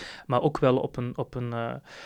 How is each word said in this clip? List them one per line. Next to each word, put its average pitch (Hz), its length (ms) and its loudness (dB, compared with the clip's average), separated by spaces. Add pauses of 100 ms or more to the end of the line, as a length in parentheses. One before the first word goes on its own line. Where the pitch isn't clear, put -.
(260)
maar 123 160 2
ook 151 180 2
wel 127 180 6
op - 200 -2
een, 123 200 -4
op - 180 -6
een, 120 180 -4
eh, 117 200 -4 (320)